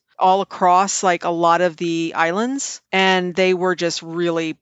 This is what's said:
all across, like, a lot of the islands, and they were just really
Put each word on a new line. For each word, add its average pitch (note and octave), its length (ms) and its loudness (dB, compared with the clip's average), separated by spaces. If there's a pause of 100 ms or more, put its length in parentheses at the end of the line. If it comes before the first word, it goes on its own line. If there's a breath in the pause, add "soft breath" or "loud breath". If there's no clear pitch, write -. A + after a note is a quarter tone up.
(200)
all F#3+ 220 4
across, F#3 640 2
like, F3 220 0
a E3+ 40 -2
lot E3+ 300 2
of F3 160 0
the E3 400 -4
islands, A3 680 -2 (100)
and F#3 440 2
they F#3 180 2
were F3+ 220 0
just E3+ 280 -4
really E3 580 -4